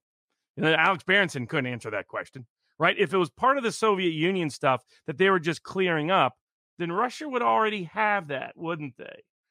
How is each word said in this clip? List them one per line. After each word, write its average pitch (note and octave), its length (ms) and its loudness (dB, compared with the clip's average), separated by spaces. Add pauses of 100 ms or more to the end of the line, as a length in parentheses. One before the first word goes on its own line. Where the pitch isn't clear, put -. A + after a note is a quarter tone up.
(560)
You C#3+ 80 -4
know, D#3+ 100 4
Alex D#3+ 300 2
Berenson F3+ 440 0
couldn't B2+ 240 -2
answer A2+ 200 -8
that G2 160 -6
question, A2+ 400 -12 (320)
right? F3+ 180 2
If F3 160 0
it G3 40 2
was F3 120 2
part C4 280 2
of B3+ 60 -4
the G#3+ 80 0
Soviet F#3+ 420 0
Union E3 360 0
stuff B2+ 340 0 (220)
that D#3 140 -8
they F#3+ 100 6
were F#3 100 4
just D#3 220 -4
clearing F3 480 -2
up, D#3+ 260 4 (440)
then E3+ 120 -4
Russia B3 380 -4
would B3 140 -2
already A3 400 2
have G3+ 460 -2
that, C3 280 -8
wouldn't D#3+ 400 -8
they? - 260 -16 (280)